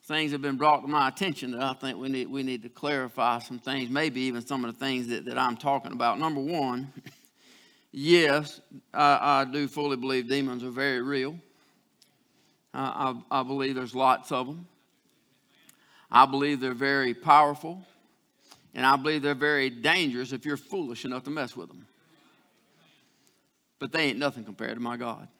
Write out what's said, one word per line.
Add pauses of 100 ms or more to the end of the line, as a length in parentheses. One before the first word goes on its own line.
(100)
Things
have
been
brought
to
my
attention
that
I
think
we
need,
we
need
to
clarify
some
things,
maybe
even
some
of
the
things
that,
that
I'm
talking
about.
Number
one, (500)
<laughs>
yes, (320)
I,
I
do
fully
believe
demons
are
very
real. (1400)
I, (160)
I,
I
believe
there's
lots
of
'em. (1400)
I
believe
they're
very
powerful, (960)
and
I
believe
they're
very
dangerous
if
you're
foolish
enough
to
mess
with
'em. (1900)
But
they
ain't
nothing
compared
to
my
God. (120)